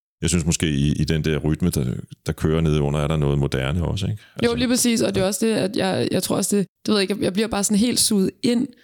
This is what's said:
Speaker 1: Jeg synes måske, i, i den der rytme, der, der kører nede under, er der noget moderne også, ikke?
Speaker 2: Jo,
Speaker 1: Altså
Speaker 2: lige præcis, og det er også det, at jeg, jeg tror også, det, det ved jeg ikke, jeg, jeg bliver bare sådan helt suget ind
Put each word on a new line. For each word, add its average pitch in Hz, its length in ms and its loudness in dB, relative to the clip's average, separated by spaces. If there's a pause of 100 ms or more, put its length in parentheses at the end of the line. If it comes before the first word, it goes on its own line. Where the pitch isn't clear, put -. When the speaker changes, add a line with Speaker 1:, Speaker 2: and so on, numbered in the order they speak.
(220)
Speaker 1:
Jeg 82 80 0
synes 82 160 2
måske, 82 260 0
i, 71 200 2
i - 120 2
den 78 200 0
der 78 140 0
rytme, 78 320 0
der, 64 240 -2 (320)
der 80 80 -4
kører 82 280 2
nede 76 200 2
under, 71 180 0
er 73 80 0
der 80 100 0
noget 71 220 2
moderne 69 460 -2
også, 95 220 -4
ikke? 107 100 -4 (260)
Speaker 2:
Jo, 233 60 4
Speaker 1:
Altså 233 60 -2
Speaker 2:
lige 240 120 -2
præcis, 233 340 2
og 196 140 -2
det 196 80 0
er - 40 0
også 214 180 -2
det, 220 80 2
at 202 240 -2
jeg, 185 340 0
jeg 185 120 -2
tror - 120 -2
også, 202 200 -2
det, 196 100 2 (200)
det 214 60 0
ved 214 40 2
jeg 202 60 2
ikke, 196 140 0
jeg, - 80 -6
jeg 185 100 0
bliver 214 140 0
bare 202 160 -2
sådan 202 140 2
helt 240 220 2
suget 196 320 2 (120)
ind 240 240 2 (160)